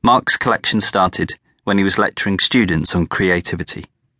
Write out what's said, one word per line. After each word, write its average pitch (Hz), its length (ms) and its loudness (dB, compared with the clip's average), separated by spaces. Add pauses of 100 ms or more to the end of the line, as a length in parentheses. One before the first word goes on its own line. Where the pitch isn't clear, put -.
Mark's 123 340 2
collection 110 440 -2
started 92 560 0 (280)
when 101 140 2
he 98 60 4
was 95 140 0
lecturing 98 400 0
students 90 560 0
on 87 140 0
creativity. 87 760 -2 (360)